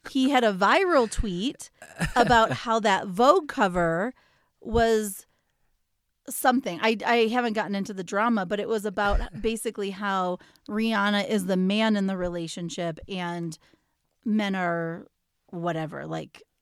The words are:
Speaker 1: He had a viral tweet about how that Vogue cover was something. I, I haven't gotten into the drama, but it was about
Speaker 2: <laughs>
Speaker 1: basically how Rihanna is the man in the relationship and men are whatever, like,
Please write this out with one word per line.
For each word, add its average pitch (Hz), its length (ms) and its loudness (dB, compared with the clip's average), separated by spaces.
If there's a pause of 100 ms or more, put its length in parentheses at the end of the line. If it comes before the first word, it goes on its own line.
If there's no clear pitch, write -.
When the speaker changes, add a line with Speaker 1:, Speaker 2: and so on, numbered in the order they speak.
(100)
Speaker 1:
He 262 200 2
had 254 140 4
a 208 80 4
viral 247 580 4
tweet 202 600 -4 (440)
about 226 380 4
how 226 280 -2
that 202 260 0
Vogue 269 420 4
cover 180 640 0 (480)
was 220 640 0 (1080)
something. 254 480 0
I, 220 220 2
I 240 120 4 (120)
haven't 240 260 0
gotten 208 200 -2
into 196 200 -4
the 185 100 -8
drama, 208 420 0
but 202 140 -2
it - 80 -4
was 214 160 -2
about 202 360 0 (120)
Speaker 2:
<laughs> 185 80 -10
Speaker 1:
basically 214 500 -4
how 190 480 -2 (300)
Rihanna 208 600 2
is 202 180 0
the 190 100 2
man 208 400 2
in 196 100 0
the 190 100 -2
relationship 170 800 -6 (100)
and 175 500 -6 (640)
men 208 300 0
are 170 520 -4 (440)
whatever, 160 560 -4
like, 160 360 -10 (200)